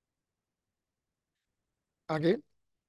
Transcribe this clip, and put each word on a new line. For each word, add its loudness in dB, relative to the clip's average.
आगे। 0